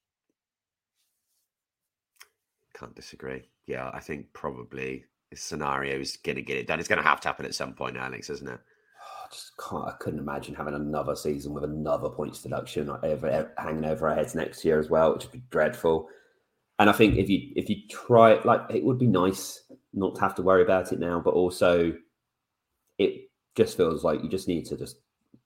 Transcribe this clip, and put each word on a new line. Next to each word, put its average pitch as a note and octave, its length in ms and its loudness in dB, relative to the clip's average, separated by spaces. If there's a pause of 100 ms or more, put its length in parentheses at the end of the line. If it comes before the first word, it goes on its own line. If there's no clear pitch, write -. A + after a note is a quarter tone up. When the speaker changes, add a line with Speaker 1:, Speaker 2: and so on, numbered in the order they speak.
(2750)
Speaker 1:
Can't - 220 -18
disagree. - 540 -14 (160)
Yeah, B1+ 280 -8
I - 60 -12
think D2 320 -12
probably C2 720 -10 (260)
this - 120 -18
scenario C#2 580 -4
is C2+ 160 -8
gonna C2+ 260 -6
get C2+ 160 -6
it B1 100 -6
done. D#2+ 120 -2
It's E2 80 -8
gonna D#2 160 0
have D2+ 180 4
to - 60 -6
happen C#2+ 180 -4
at A#1+ 100 -8
some C2+ 180 -8
point, B1+ 240 -8
Alex, B1+ 320 -10
isn't C#2 180 -10
it? A#1+ 120 -10 (420)
Speaker 2:
I - 320 -16
just - 240 -18
can't, - 280 -8
I - 140 -6
couldn't D#2 200 -6
imagine C#2+ 360 -8
having D2+ 200 -8
another D2 400 -4
season C#2+ 380 -6
with C#2+ 120 -6
another D2 420 -4
points - 340 -8
deduction C#2+ 480 -6 (140)
over, D2+ 540 -2
hanging D#2 260 -4
over D#2 240 -2
our D2+ 80 0
heads D2+ 180 -2
next - 300 -6
year D#2+ 160 4
as D2+ 100 -2
well, D#2+ 220 6
which D2+ 120 -4
would - 100 -16
be - 160 -16
dreadful. D#2+ 580 2 (720)
And G#2 120 8
I - 20 0
think A2 240 6
if F#2 100 2
you, - 280 0
if - 160 -4
you - 180 -6
try A2+ 440 8
it, - 120 4
like, A#2 240 6
it A2+ 140 0
would B2+ 160 2
be B2+ 80 4
nice F#2+ 560 2 (300)
not F#2+ 200 0
to - 80 -12
have G2 140 2
to F#2 80 -4
worry F#2 180 8
about F#2 320 2
it E2 60 -2
now, E2+ 200 0
but E2+ 140 2
also F2 580 4 (1080)
it - 320 0 (240)
just - 200 2
feels E2 280 2
like D#2+ 180 2
you D#2+ 80 -6
just - 180 -4
need E2+ 200 -2
to D2 100 -6
just - 200 -12 (480)